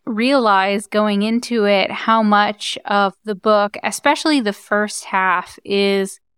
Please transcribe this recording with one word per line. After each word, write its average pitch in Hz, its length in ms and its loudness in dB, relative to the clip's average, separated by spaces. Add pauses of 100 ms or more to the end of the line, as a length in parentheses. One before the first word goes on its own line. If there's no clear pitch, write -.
realize 208 800 2
going 208 360 0
into 226 420 -2
it 196 260 2
how 226 320 0
much 208 640 0
of 202 300 0 (100)
the 214 100 -6
book, 208 480 0
especially 285 580 0
the 208 120 -2
first - 540 -4
half, 185 580 -2
is 196 560 -2 (180)